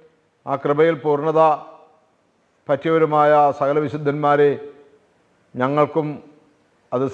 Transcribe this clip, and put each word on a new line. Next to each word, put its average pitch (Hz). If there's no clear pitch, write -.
ആ 135
കൃപയിൽ 156
പൂർണ്ണത 151
പറ്റിയവരുമായ 151
സകല 143
വിശുദ്ധന്മാരെ, 147
ഞങ്ങൾക്കും 147
അത് 127